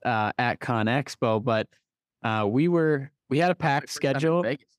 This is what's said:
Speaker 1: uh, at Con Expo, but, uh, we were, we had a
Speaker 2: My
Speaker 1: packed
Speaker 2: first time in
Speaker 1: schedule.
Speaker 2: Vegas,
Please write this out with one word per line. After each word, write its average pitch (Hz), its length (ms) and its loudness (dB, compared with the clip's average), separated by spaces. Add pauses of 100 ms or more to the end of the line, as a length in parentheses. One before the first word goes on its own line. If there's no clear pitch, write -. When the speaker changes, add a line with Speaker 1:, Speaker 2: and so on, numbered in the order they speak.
Speaker 1:
uh, 110 340 0
at 123 200 0
Con 110 280 -2
Expo, 117 560 0
but, 110 260 0 (560)
uh, 110 260 0
we 135 160 2
were, 156 460 0 (180)
we 135 80 0
had 175 120 4
a 180 40 0
Speaker 2:
My - 0 -
Speaker 1:
packed 151 360 -2
Speaker 2:
first - 120 -12
time 139 80 2
in 135 60 0
Speaker 1:
schedule. 160 260 0
Speaker 2:
Vegas, 127 240 -6 (120)